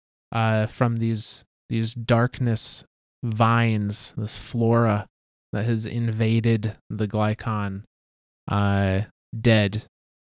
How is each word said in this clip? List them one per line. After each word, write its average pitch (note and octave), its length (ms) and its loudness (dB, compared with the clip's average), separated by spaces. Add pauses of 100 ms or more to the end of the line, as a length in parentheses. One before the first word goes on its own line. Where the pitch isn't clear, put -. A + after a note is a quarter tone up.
(300)
uh, A2 360 2
from A#2 320 -2
these, A2+ 460 -2 (240)
these A2+ 260 -2
darkness A#2 920 0 (400)
vines, A2+ 920 0
this G#2+ 200 -6
flora A2+ 680 0 (460)
that G#2+ 140 -2
has A2+ 180 0
invaded A2+ 920 0 (120)
the G#2+ 200 -4
Glycon, G#2+ 760 -2 (680)
uh, G2 520 2 (380)
dead, A2 460 2 (400)